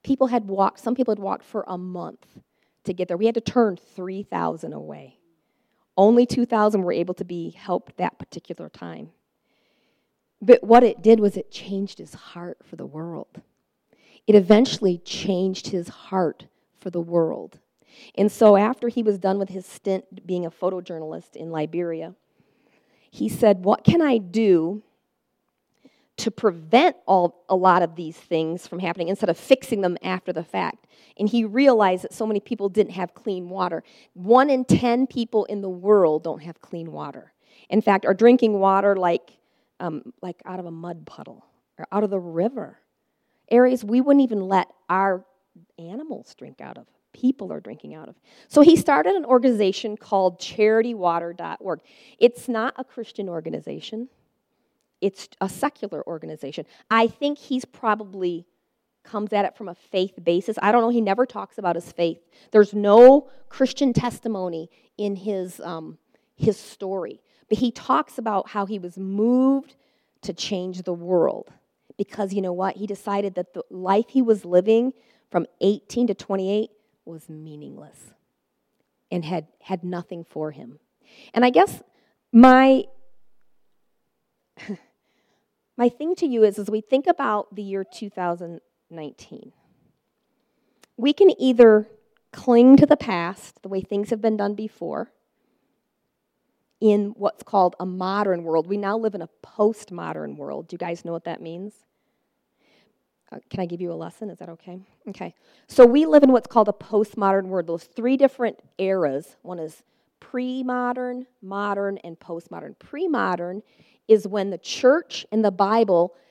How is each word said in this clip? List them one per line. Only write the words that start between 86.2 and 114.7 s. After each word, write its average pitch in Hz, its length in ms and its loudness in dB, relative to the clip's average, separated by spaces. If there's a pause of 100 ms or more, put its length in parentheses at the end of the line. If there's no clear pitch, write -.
you 240 160 2
is, 208 160 2
as 202 100 -8
we 214 120 -4
think 269 260 -2
about 226 480 -4
the 208 80 -12
year 196 220 -8
two 202 240 -14
thousand 175 500 -8 (300)
nineteen, - 640 -18 (1400)
we 277 160 0
can 381 180 6 (100)
either 226 460 6 (460)
cling 247 420 8
to 285 100 8
the 285 120 6
past, 180 680 -10
the 196 60 -18
way 196 100 -6
things 202 300 -6
have 220 120 -4
been 220 140 0
done 208 180 -4
before, 185 580 -10 (1700)
in 208 340 2
what's - 260 -6
called 185 380 0
a 185 60 -8
modern 185 580 -4
world. 165 240 -2
We 202 100 -4
now 202 200 -4
live 220 180 -4
in 185 60 -12
a 165 80 -14 (140)
postmodern 165 920 -6
world. 143 320 -12
Do - 60 -18
you 180 40 -14
guys 170 280 -10
know 170 80 -8
what 165 100 -10
that 165 180 -12
means? 170 320 -14 (1600)
Uh, 214 100 -18 (100)
can - 100 -10
I 185 60 -6
give 175 160 -12
you 175 100 -8
a - 20 -12
lesson? 170 360 -14
Is 175 100 -18
that 170 80 -18
okay? 180 320 -20 (300)
Okay. 180 260 -14 (320)
So - 180 10
we 277 200 6
live 302 180 6
in 262 80 6
what's 240 160 2
called 214 220 2
a - 20 0
postmodern 202 760 -2
world. 185 200 -4
Those 170 160 -8
three 247 320 -2
different 262 420 0 (200)
eras. 180 640 -4
One 175 180 -14
is 156 240 -14 (380)
pre-modern, 254 1080 -6 (140)
modern, 196 640 -6
and 165 120 -16
postmodern. 165 640 -16
Pre-modern 196 840 -6 (440)
is 208 200 4
when 196 220 -4
the 180 80 -8
church - 720 0